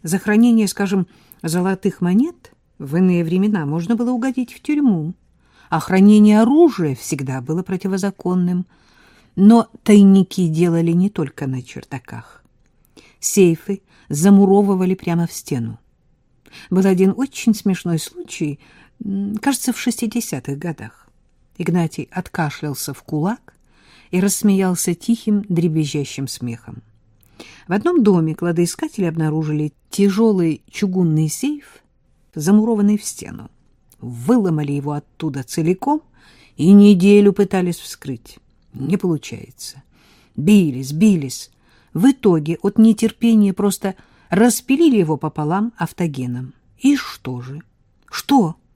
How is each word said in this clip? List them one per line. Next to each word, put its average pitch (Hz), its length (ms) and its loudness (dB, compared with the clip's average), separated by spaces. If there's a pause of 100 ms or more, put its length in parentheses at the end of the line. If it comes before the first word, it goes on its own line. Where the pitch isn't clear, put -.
за 175 160 -4
хранение, 220 480 2
скажем, 190 400 -2 (360)
золотых 180 580 -4
монет – 214 520 -2 (260)
в 143 180 -8
иные 180 260 2
времена 180 440 -2
можно 170 300 -4
было 240 140 -4
угодить 254 420 -6
в - 80 -20
тюрьму, 214 540 -2 (540)
а 160 100 -2
хранение 208 640 6
оружия 233 540 2
всегда 131 460 -8
было 160 220 -6
противозаконным. 180 1040 -4 (680)
Но 220 340 6 (140)
тайники 196 680 4
делали 165 420 0
не 180 180 0
только 151 380 -6
на 131 160 -6
чердаках. - 840 -16 (760)
Сейфы 190 600 2 (300)
замуровывали 190 840 4
прямо 170 320 -4
в - 60 -10
стену. 120 460 -8 (880)
Был 185 180 0
один 190 300 2
очень 233 380 -2
смешной 175 440 -4
случай, 156 600 -10 (420)
м, 202 340 -6
кажется, 254 360 -2
в - 60 -8
шестидесятых 214 800 -6
годах. 151 440 -12 (560)
Игнатий 170 520 -4
откашлялся 151 840 -8
в - 100 -16
кулак 170 520 -6 (560)
и 180 100 0
рассмеялся 190 760 0
тихим, 208 540 -2
дребезжащим 156 800 -2
смехом. - 540 -12 (840)
В 170 40 -4
одном 269 300 0
доме 165 320 2
кладоискатели 175 680 -4
обнаружили 156 680 -4 (180)
тяжёлый 196 800 0
чугунный 175 580 0
сейф, - 540 -8 (520)
замурованный 208 640 2
в - 60 -10
стену. - 460 -16 (500)
Выломали 151 720 -2
его 143 200 -6
оттуда 147 500 -8
целиком 185 600 -4 (540)
и 165 160 4
неделю 202 600 6
пытались 190 460 -2
вскрыть. - 600 -16 (360)
Не 139 220 -4
получается. - 840 -8 (520)
Бились, 147 580 2
бились. 165 580 -2 (420)
В 233 180 2
итоге 165 520 0
от 202 160 -2
нетерпения 220 720 2
просто 196 420 -4 (360)
распилили 247 640 2
его 156 200 0
пополам 165 600 -4
автогеном. 131 800 -6 (240)
«И 277 180 2
что 127 460 -12
же?» 139 180 -16 (500)
«Что?» 214 460 0 (200)